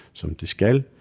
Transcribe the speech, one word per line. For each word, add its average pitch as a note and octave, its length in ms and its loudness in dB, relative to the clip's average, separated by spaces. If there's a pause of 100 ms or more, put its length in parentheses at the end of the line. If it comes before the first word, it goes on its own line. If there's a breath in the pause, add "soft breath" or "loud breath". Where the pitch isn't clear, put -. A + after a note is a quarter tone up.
(120 loud breath)
som D#2+ 220 -10
det E2+ 140 -12
skal, B2 340 2 (180 soft breath)